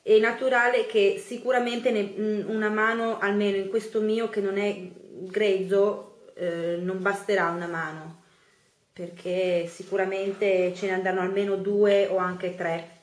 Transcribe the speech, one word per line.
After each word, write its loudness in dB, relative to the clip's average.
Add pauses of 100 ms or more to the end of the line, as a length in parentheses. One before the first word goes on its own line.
È 6
naturale 2
che 4
sicuramente 0
ne, 2
mm, -2
una 0
mano, 0
almeno 2
in -4
questo -2
mio 0
che -2
non -2
è -2
grezzo, 0
eh, -4
non -4
basterà 0
una -4
mano, -8 (680)
perché -2
sicuramente 0
ce -4
ne 0
andranno 0
almeno 0
due 4
o 0
anche -2
tre. -6